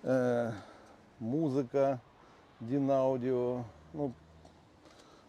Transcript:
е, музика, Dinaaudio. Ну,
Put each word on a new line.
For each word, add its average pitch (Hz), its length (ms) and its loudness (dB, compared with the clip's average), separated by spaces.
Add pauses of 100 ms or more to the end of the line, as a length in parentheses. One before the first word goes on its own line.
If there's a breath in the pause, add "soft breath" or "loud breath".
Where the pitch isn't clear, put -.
е, 123 480 2 (680 loud breath)
музика, 135 800 0 (640 soft breath)
Dinaaudio. 127 1040 0 (300)
Ну, 143 180 -4 (1160 soft breath)